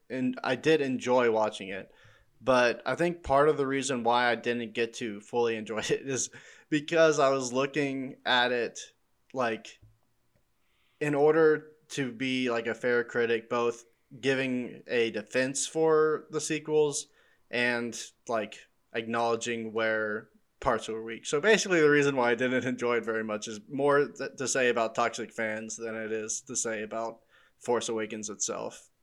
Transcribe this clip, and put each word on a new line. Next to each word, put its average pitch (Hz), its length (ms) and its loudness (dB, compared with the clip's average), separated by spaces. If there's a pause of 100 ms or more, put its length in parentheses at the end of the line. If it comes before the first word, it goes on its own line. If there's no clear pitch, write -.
(100)
and 127 320 -2
I 131 140 0
did 151 240 2
enjoy 123 500 2
watching 107 380 0
it, 95 240 -12 (480)
but 123 440 4
I 131 120 -2
think 170 260 -2
part 139 260 4
of 147 80 4
the 135 100 0
reason 135 360 -2
why 120 280 4
I 117 40 4
didn't 117 400 -4
get 117 200 -2
to 104 260 -8
fully 117 360 -2
enjoy 110 220 -8
<laughs> 107 100 -6
it 147 200 -2
is 131 220 -4 (400)
because 156 500 4
I 135 80 6
was 135 240 0
looking 135 640 -2 (100)
at 123 240 4
it, 120 300 -2 (520)
like, 117 460 -4 (1200)
in 147 140 -2
order 151 540 4 (220)
to 135 200 -4
be, 127 400 -2
like, 117 160 -2
a 113 80 -2
fair 120 300 0
critic, 117 440 0
both 120 360 -2 (360)
giving 127 680 -2
a 117 220 0
defense 127 560 -2
for 156 640 2
the 151 100 -4
sequels 151 680 0 (420)
and, 120 500 -2 (280)
like, 110 280 -4 (360)
acknowledging 117 800 -2
where 110 560 -2 (320)
parts 117 280 0
were 110 140 -8
weak. 113 240 -12
So 147 140 -2
basically 196 400 4
the 151 100 8
reason 143 260 4
why 120 140 4
I 120 60 4
didn't 123 280 0
<laughs> - 20 -2
enjoy 120 320 0
it 107 60 -4
very 110 200 -2
much 107 240 -6
is 107 200 -10
more 143 380 2
th-, 131 320 -8
to 131 100 -4
say 127 220 2
about 113 240 0
toxic 113 380 -2
fans 110 440 -6
than 113 180 -8
it 110 180 -6
is 110 300 -6
to 123 140 -10
say 110 260 -4
about 113 360 -6 (400)
Force 113 320 -2
Awakens 107 400 -6
itself. 107 580 -8 (140)